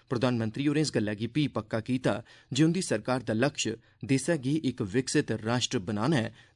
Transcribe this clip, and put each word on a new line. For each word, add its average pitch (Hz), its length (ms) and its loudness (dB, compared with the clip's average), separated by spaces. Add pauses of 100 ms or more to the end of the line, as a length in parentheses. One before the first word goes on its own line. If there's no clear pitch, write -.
(100)
प्रधानमंत्री 120 540 0
होरें 147 180 2
इस 131 120 0
गल्लै 107 220 2
गी 110 100 -4
भी 147 220 0
पक्का 113 320 -4
कीता 127 320 0 (400)
जे 135 120 4
उंदी 170 180 2
सरकार 127 400 -2
दा 113 100 -4
लक्ष्य 113 440 0 (280)
देसै 135 340 2
गी 131 180 -2
इक 131 260 -2
विकसित 120 500 0
राष्ट्र 113 460 -2
बनाना 117 380 0
ऐ 113 140 0 (240)